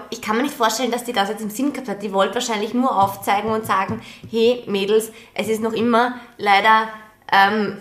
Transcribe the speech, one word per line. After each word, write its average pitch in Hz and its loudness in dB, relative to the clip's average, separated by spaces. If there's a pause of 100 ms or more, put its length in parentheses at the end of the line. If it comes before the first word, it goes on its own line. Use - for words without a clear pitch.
(100)
ich - -14
kann 214 0
mir 254 0
nicht 285 -4
vorstellen, 240 0
dass 247 -4
die 247 -6
das 196 0
jetzt 214 -6
im 208 -6
Sinn 269 -2
gehabt - -10
hat. 196 -6
Die 202 -6
wollte 196 0
wahrscheinlich 220 -4
nur 247 0
aufzeigen 208 0
und 220 -2
sagen, 196 -2 (300)
hey 233 2
Mädels, 202 0 (240)
es 214 -4
ist 220 -2
noch 226 -2
immer 240 2 (240)
leider, 214 4 (460)
ähm, 202 4